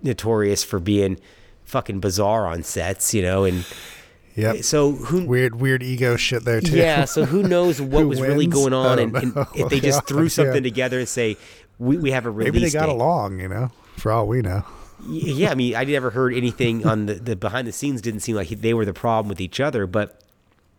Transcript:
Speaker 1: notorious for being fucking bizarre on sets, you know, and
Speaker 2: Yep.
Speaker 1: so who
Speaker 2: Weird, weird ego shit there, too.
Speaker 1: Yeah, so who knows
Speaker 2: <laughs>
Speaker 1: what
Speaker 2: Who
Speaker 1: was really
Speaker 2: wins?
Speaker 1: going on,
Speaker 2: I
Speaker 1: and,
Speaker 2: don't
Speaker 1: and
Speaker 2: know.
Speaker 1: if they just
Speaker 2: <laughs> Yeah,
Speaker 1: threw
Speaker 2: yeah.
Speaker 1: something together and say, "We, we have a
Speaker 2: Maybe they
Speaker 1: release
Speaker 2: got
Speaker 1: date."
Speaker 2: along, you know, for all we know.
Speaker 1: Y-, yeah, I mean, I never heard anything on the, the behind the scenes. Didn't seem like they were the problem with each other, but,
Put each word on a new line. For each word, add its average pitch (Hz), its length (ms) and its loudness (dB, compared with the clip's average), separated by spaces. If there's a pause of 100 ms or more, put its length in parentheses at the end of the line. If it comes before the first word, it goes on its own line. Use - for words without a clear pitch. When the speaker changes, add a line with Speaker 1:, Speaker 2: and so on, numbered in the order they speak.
Speaker 1:
notorious 107 600 0
for 98 160 -4
being 98 400 2 (460)
fucking 110 340 -6
bizarre 101 480 0
on 82 160 -6
sets, - 500 -4
you 104 80 2
know, 95 220 2
and 90 200 0 (720)
Speaker 2:
Yep. 110 300 0
Speaker 1:
so 147 280 2
who 139 320 -2
Speaker 2:
Weird, 123 360 2
weird 131 240 2
ego 127 320 0
shit 117 280 -2
there, 117 160 2
too. 160 160 2
Speaker 1:
Yeah, 160 300 4
so - 200 0
who 170 180 2
knows 175 360 2
Speaker 2:
<laughs> - 0 -
Speaker 1:
what 139 220 2
Speaker 2:
Who 151 60 4
Speaker 1:
was 131 120 0
really 143 280 2
Speaker 2:
wins? 165 60 2
Speaker 1:
going 135 180 4
on, 131 260 4
Speaker 2:
I 120 40 4
Speaker 1:
and, 117 100 0
Speaker 2:
don't 123 100 -2
Speaker 1:
and 123 140 -2
Speaker 2:
know. 139 180 -2
Speaker 1:
if - 140 0
they 139 100 2
just 135 240 2
Speaker 2:
<laughs> - 20 -20
Yeah, - 40 -20
Speaker 1:
threw 147 160 2
Speaker 2:
yeah. 160 60 2
Speaker 1:
something 139 340 2
together 127 340 -2
and 123 100 -4
say, 110 280 0 (420)
"We, 127 180 2
we 151 160 0
have 127 140 -2
a 117 60 -2
Speaker 2:
Maybe 110 180 0
they 151 80 2
Speaker 1:
release 165 140 2
Speaker 2:
got 151 140 0
Speaker 1:
date." 151 60 2
Speaker 2:
along, 117 480 0
you 92 80 -6
know, 113 220 -4 (260)
for - 160 -2
all 110 160 2
we 123 140 0
know. 95 220 -2 (440)
Speaker 1:
Y-, 160 160 -6
yeah, 160 260 0
I 151 60 0
mean, 123 180 0
I 117 100 -2
never 135 260 0
heard 127 240 0
anything 117 520 0
on 107 200 0
the, 104 80 -2
the 113 200 -6
behind 107 320 -4
the 110 60 -8
scenes. 139 280 -4
Didn't 107 200 -4
seem 110 160 -2
like 98 120 -4
they 113 260 -2
were 113 100 2
the 98 80 -2
problem 110 360 0
with 98 120 -6
each 92 180 -6
other, 127 300 -2
but, 104 320 -4 (580)